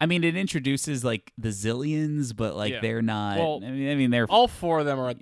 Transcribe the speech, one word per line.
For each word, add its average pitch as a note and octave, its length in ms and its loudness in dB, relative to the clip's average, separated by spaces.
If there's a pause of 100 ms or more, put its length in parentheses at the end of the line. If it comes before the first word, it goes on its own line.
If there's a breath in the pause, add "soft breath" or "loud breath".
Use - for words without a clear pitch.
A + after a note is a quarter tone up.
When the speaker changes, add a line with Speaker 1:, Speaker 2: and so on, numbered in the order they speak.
Speaker 1:
I D#3+ 60 2
mean, F3 160 2
it E3+ 120 4
introduces, C#3 680 -2
like, A2+ 320 -2
the A2+ 120 -4
Zillions, C3+ 840 -2
but, G#2 200 -2
like, G#2 180 -2
Speaker 2:
Yeah. A2+ 80 -4
Speaker 1:
they're A2+ 220 0
not, G#2 340 0
Speaker 2:
Well, C#3+ 260 0
Speaker 1:
I A#2 60 -8
mean, C3+ 220 -2
I D3 40 0
mean, C3 140 4
they're A#2+ 180 4
Speaker 2:
all A#3 200 6
four E3 320 0
of D3 80 0
them C#3 120 0
are, B2+ 220 -2